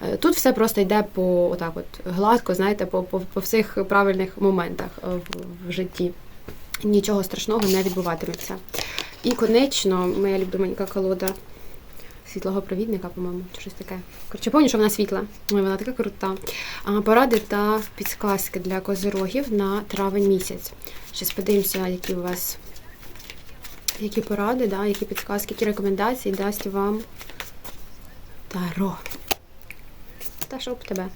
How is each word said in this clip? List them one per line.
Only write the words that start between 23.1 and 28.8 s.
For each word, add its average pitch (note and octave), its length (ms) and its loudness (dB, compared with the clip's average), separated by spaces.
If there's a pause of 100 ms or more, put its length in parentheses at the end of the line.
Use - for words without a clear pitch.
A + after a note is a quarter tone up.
які G#3+ 200 -2
поради, G#3+ 460 0
да, G3 200 0
які G#3 180 0
підсказки, G3+ 500 -4
які A3+ 100 0
рекомендації G3+ 680 0
дасть G3+ 320 -2
вам G3+ 340 0 (1500)
Таро! F3+ 480 -2 (1500)